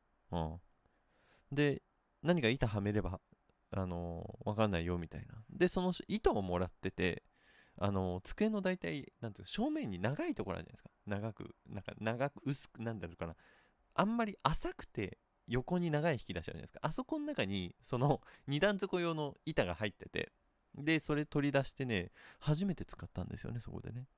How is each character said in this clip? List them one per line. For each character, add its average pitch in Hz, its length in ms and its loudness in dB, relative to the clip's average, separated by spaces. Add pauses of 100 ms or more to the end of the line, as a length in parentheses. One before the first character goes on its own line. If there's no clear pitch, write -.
(320)
う 87 60 2
ん。 80 220 -2 (920)
で、 143 300 4 (420)
何 165 200 4
か 113 60 8
板 127 200 4
は 104 140 2
め 104 100 4
れ 104 80 4
ば、 92 200 -2 (500)
あ 95 140 0
の 87 640 -4
ー、 - 20 0
わ 107 60 2
か 110 120 6
ん 104 40 4
な 87 80 4
い 82 80 0
よ、 87 120 2
み 85 100 -4
た 76 100 -10
い - 80 -12
な。 - 80 -18 (160)
で、 180 180 4
そ 185 140 0
の 180 100 2 (160)
糸 220 240 4
を 107 80 2
も 90 180 2
ら 90 80 2
っ - 40 -6
て - 200 -4
て、 - 320 0 (540)
あ 101 140 0
の 92 300 0
ー、 - 40 -14
机 - 240 0
の 208 140 -2
大 185 160 0
体、 156 420 -6
な 113 80 -4
ん 104 60 -10
て 101 80 -16
い - 0 -
う - 20 -14
か、 - 60 -14
正 254 200 0
面 302 200 -2
に 90 80 -4
長 139 280 0
い 311 80 0
と 101 100 -2
こ 92 80 -4
ろ 87 60 -2
あ - 20 -6
る 85 40 -8
じ - 40 -16
ゃ - 0 -
な - 20 -20
い - 20 -20
で - 60 -20
す - 40 -20
か。 - 80 -20 (160)
長 101 260 -2
く、 - 220 -12 (140)
な 104 120 -8
ん - 20 -12
か、 - 160 -10
長 120 320 0
く、 - 140 -18
薄 - 260 -4
く、 120 120 -10
な 113 100 -2
ん 110 60 -6
だ 90 80 -8
ろ 82 60 -8
う - 40 -18
か 87 100 -6
な。 82 100 -8 (580)
あ 180 100 2
ん 226 120 -2
ま 233 80 0
り 208 180 -6
浅 233 300 0
く - 140 -12
て、 95 320 -6 (280)
横 127 320 0
に 175 120 0
長 151 200 4
い 147 40 4
引 113 60 -4
き - 140 -8
出 85 80 -4
し - 60 -10
あ - 40 -6
る - 0 -
じ - 0 -
ゃ - 20 -6
な - 60 -8
い - 20 -10
で - 60 -12
す - 40 -20
か。 - 100 -16
あ 160 100 -2
そ 262 120 -4
こ 320 140 -2
の 294 80 -4
中 294 180 0
に、 95 380 -2
そ - 160 -2
の、 139 240 4 (140)
<laughs> - 100 -20
二 139 120 0
段 196 200 4
底 185 220 0
用 170 140 0
の 151 300 -4
板 151 220 2
が 87 80 0
入 104 160 -2
っ - 20 -14
て - 160 -14
て、 - 240 -4 (420)
で、 156 240 2
そ 151 160 -2
れ 147 120 0
取 143 220 2
り 139 40 0
出 139 120 6
し - 80 -10
て 139 120 -4
ね、 101 260 0 (280)
初 151 260 2
め 196 100 2
て - 100 -8
使 - 200 -14
っ - 40 -10
た - 140 -6
ん - 60 -6
で - 80 -8
す - 80 -10
よ - 80 -4
ね、 120 80 -4
そ - 100 -10
こ - 100 -8
で - 120 -8
ね。 127 260 -10